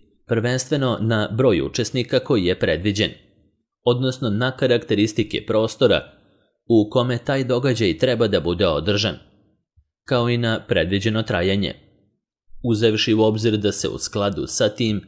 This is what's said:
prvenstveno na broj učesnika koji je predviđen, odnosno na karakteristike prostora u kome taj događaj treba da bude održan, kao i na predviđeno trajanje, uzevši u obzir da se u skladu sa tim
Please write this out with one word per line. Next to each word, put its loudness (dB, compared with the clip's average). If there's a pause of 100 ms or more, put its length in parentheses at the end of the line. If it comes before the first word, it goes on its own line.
(260)
prvenstveno -2
na 0
broj 4
učesnika -2
koji 0
je 0
predviđen, 0 (760)
odnosno 0
na -2
karakteristike 0
prostora 0 (540)
u 4
kome 0
taj -2
događaj 0
treba 2
da 2
bude 0
održan, 0 (880)
kao 0
i 0
na -2
predviđeno 0
trajanje, 0 (920)
uzevši 2
u 4
obzir 2
da 0
se -4
u -8
skladu -4
sa 0
tim -2